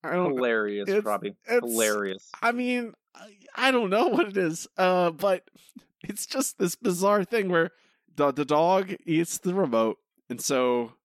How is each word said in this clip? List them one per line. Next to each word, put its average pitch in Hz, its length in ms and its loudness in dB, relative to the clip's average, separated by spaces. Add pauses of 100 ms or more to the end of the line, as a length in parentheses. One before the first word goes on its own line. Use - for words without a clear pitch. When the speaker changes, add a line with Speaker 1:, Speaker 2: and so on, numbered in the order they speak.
Speaker 1:
I 131 120 -6
don't 175 200 0
Speaker 2:
Hilarious, 107 540 0
Speaker 1:
it's, 104 160 2
Speaker 2:
Robbie. 101 300 -4 (120)
Speaker 1:
it's, 233 200 0
Speaker 2:
Hilarious. 107 640 -2 (100)
Speaker 1:
I 233 120 0
mean, 247 420 -4 (200)
I, 202 220 -20 (180)
I 254 160 2
don't 233 200 0
know 226 160 4
what 240 220 2
it 196 100 -8
is, 170 280 -2 (120)
uh, 180 320 4
but 185 340 -2 (580)
it's 202 220 -10
just - 340 -4
this 180 160 0
bizarre 196 480 0
thing 196 280 -2
where 170 220 2 (420)
the, 143 180 2
the 139 140 -2
dog 180 480 2 (100)
eats 165 320 0
the 180 160 -4
remote, 117 460 2 (320)
and 117 100 -8
so 123 540 0 (100)